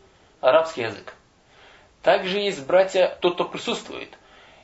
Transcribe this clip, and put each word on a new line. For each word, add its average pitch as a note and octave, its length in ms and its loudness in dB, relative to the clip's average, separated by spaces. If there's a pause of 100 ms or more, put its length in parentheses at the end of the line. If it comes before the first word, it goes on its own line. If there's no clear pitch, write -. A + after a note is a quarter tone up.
(400)
арабский C3 420 2
язык. G#2 320 -10 (880)
Также F#3 380 2
есть F3+ 260 -6
братья, F#3 540 2
тот, F3 140 0
кто E3+ 100 -4
присутствует, - 720 -10 (460)